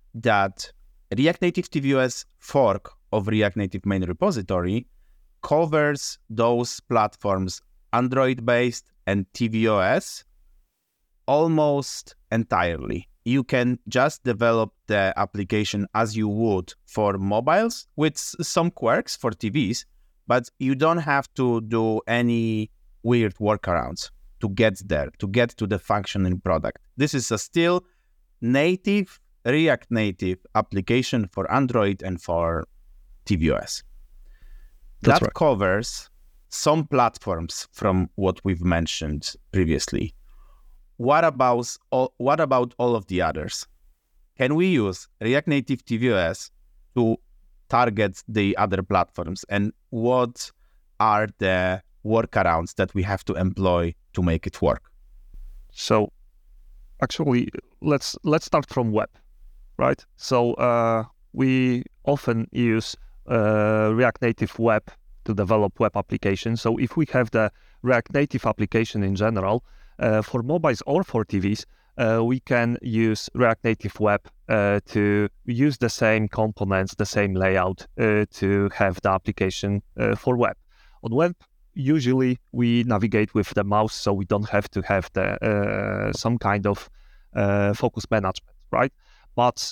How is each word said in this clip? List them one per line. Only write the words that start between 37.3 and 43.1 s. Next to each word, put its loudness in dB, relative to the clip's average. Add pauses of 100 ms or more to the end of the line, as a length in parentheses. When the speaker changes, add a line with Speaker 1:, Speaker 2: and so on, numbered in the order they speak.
Speaker 1:
from 0
what 0
we've -2
mentioned -2 (180)
previously. 0 (840)
What 4
about 0 (140)
all, 0
what 2
about 0
all 2
of -4
the -2